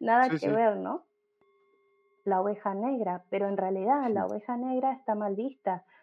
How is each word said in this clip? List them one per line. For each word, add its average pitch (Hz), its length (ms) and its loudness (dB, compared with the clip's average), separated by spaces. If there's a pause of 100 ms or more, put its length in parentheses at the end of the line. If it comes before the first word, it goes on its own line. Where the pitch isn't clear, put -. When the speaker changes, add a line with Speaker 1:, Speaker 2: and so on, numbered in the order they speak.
Speaker 1:
nada 247 300 4
Speaker 2:
Sí, 156 100 0
Speaker 1:
que 196 80 0
Speaker 2:
sí. - 20 2
Speaker 1:
ver, 220 280 4
¿no? 196 260 -6 (1200)
La 190 160 2
oveja 202 340 -2
negra, 202 560 -2
pero 196 180 0
en 196 80 -2
realidad 196 520 2
Speaker 2:
Sí. 220 60 0
Speaker 1:
la 190 120 0
oveja 214 300 -6
negra 254 360 -2
está 262 220 -4
mal 208 220 -2
vista, 202 480 -4 (180)